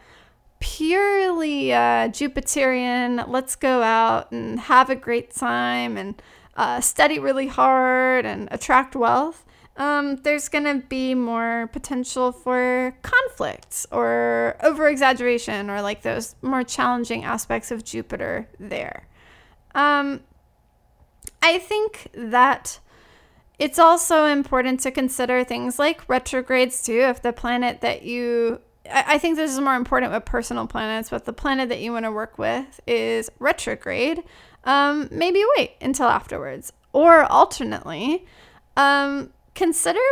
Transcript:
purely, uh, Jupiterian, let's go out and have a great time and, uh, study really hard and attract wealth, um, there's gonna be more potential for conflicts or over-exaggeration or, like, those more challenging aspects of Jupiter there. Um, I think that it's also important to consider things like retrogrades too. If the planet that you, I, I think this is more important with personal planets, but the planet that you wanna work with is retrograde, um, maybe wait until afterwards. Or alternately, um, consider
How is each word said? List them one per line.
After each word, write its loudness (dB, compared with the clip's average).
purely, 0
uh, 4
Jupiterian, -2
let's -4
go 2
out 2
and -6
have 6
a -2
great -4
time -2
and, -10
uh, -2
study 2
really -2
hard 2
and -8
attract 0
wealth, 0
um, -2
there's -2
gonna -2
be -4
more -2
potential -4
for 0
conflicts -2
or 0
over-exaggeration 0
or, -4
like, -6
those -6
more -2
challenging -2
aspects -6
of -8
Jupiter -8
there. -10
Um, 0
I 4
think -6
that 0
it's -2
also 6
important 0
to -4
consider 0
things -6
like 0
retrogrades 0
too. -2
If 2
the -2
planet -2
that -4
you, -2
I, 2
I 4
think 0
this -2
is -4
more 2
important -2
with -4
personal -4
planets, -6
but -8
the -8
planet -2
that -6
you -6
wanna -4
work -8
with -4
is -2
retrograde, -4
um, 2
maybe 2
wait -2
until 0
afterwards. -4
Or 8
alternately, 0
um, 2
consider 0